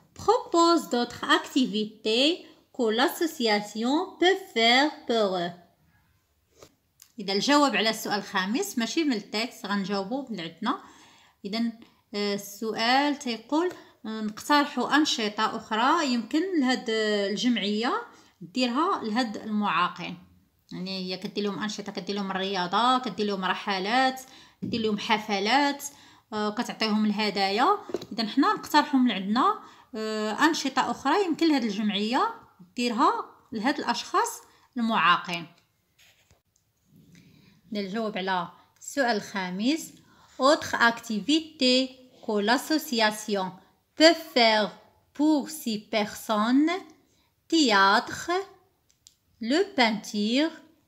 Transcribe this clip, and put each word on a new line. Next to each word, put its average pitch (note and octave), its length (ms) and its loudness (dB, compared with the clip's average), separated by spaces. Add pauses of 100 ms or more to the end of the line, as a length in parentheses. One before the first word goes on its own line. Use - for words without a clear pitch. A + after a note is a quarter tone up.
(180)
propose E4+ 720 2
d'autres A#3+ 340 -4
activités A#3 1200 0 (320)
que A#3 100 0 (100)
l'association A#3+ 960 0 (260)
peut F#4 180 4 (160)
faire B3 360 4 (160)
pour G#3 300 0
eux. F3 160 -4 (1700)
إذا G3 140 -4
الجواب B3+ 440 4
على G#3+ 140 2
السؤال G#3 280 -4
الخامس G3+ 600 -2
ماشي A#3 260 -2
من C#4 80 2
التكست، G#3+ 540 -6
غنجاوبو G3 640 -4
من F#3 100 -8
عندنا. G#3 400 -6 (640)
إذا، A3+ 280 -4 (420)
آه، G3+ 200 -2
السؤال A#3+ 840 0
تيقول، D4 540 -2 (340)
آه، A3 140 -8
نقترحوا C4 760 0
أنشطة A3 600 0
أخرى C4 560 0
يمكن D#4 480 0
لهاد B3+ 280 0
الجمعية G#3+ 1120 0 (380)
ديرها B3+ 640 -2
لهاد A3 320 -2
المعاقين. F3+ 840 -2 (540)
يعني F#3 260 -8
هي F#3 180 -6
كدير G3+ 280 -8
لهم G3+ 140 -4
أنشطة، G#3 340 -8
كدير G3 240 -8
لهم G3 140 -4
الرياضة، G3 680 0
كدير A3 280 -4
لهم F#3+ 180 -4
رحلات، G#3+ 760 0 (420)
كدير A#3 180 -4
لهم G#3+ 180 0
حفلات، A3 840 0 (480)
آه، G#3+ 180 -2
كتعطيهم G#3+ 540 -2
الهدايا. G#3 720 2 (340)
إذا G#3 140 -4
حنا E4 260 2
نقترحوا D4 480 2
من B3 100 4
عندنا، A3+ 480 0 (360)
آه، G#3+ 380 -4
أنشطة C#4 580 0
أخرى D#4+ 340 0
يمكن E4 240 0
لهاد C4+ 160 2
الجمعية A3 720 -2 (420)
ديرها A#3+ 340 2 (420)
لهاد A#3 260 -2
الأشخاص - 640 -4 (360)
المعاقين. F3 720 0 (2250)
نجاوب G#3 460 -6
على F#3 300 -2 (300)
السؤال A#3+ 380 0
الخامس، G3+ 760 -4 (480)
autre D4+ 340 4
activité B3+ 1120 2 (380)
que A3 60 -2
l'association G#3+ 1200 0 (440)
peut D#4+ 220 8 (160)
faire A3 360 4 (440)
pour D4 360 2
six A3 280 -6 (180)
personnes, A3+ 720 2 (800)
théâtre, A3+ 800 4 (1120)
le D#4 340 0
peinture, A3+ 800 0 (360)